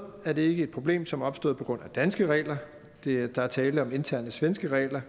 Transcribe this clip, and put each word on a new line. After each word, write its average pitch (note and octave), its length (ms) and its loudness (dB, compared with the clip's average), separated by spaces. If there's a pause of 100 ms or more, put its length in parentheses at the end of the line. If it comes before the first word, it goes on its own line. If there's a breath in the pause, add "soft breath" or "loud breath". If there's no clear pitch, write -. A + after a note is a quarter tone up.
(260)
er D#3+ 80 0
det D3+ 80 2
ikke E3 220 4
et - 80 -2
problem, E3 340 0
som C#3 160 -4
er B2+ 40 0
opstået C3+ 320 0
på C3 60 -8
grund A#2+ 200 -4
af F2 60 -14
danske F3 380 2
regler. D3+ 280 2 (480)
Det, B2 320 0
der B2+ 60 2
er B2+ 60 2
tale C#3 340 2
om A#2+ 100 -2
interne B2+ 400 -2
svenske F3+ 360 0
regler, C3+ 420 0